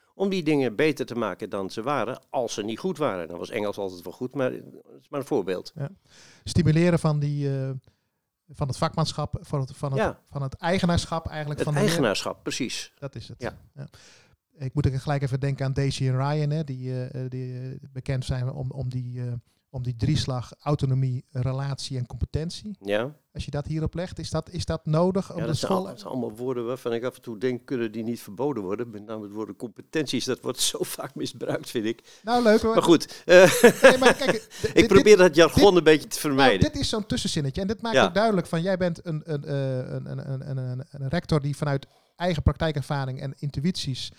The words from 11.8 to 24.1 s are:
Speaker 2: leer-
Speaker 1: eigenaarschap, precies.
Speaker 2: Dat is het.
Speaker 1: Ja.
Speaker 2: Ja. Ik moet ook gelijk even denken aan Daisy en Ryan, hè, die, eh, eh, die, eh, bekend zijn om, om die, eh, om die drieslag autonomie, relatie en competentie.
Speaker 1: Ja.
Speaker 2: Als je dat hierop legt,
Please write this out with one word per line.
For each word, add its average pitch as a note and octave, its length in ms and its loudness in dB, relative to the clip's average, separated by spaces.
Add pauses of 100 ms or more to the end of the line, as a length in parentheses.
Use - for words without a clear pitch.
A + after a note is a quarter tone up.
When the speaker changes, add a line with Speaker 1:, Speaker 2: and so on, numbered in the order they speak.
Speaker 2:
leer- C#3+ 100 4
Speaker 1:
eigenaarschap, A2+ 540 0
precies. - 560 -6
Speaker 2:
Dat C#3 160 -12
is A#2+ 120 -14
het. - 140 -16
Speaker 1:
Ja. A#2+ 160 -8 (180)
Speaker 2:
Ja. C3+ 120 -14 (720)
Ik C3+ 160 -8
moet C#3+ 140 0
ook C3 140 -2
gelijk C#3+ 200 -2
even C3+ 180 -2
denken C#3 260 -2
aan C3+ 80 -2
Daisy C3+ 340 0
en B2+ 100 0
Ryan, D3 320 0
hè, D#3 140 -2
die, B2+ 280 -8
eh, B2+ 320 -6
eh, B2+ 60 -8
die, B2+ 300 -10
eh, C3 320 -12
bekend C3 340 -4
zijn B2+ 260 -4
om, C3 200 -8
om C3 180 -8
die, B2 320 -8
eh, B2 120 -6 (380)
om B2+ 120 -8
die B2 120 -6
drieslag B2+ 640 -2
autonomie, C3 720 0
relatie C3+ 680 -4
en B2+ 80 -4
competentie. E3+ 760 -6
Speaker 1:
Ja. G#2 340 -2 (180)
Speaker 2:
Als D#3 120 -8
je C#3 60 -12
dat C#3+ 140 -4
hierop D#3 280 -4
legt, F3 260 -8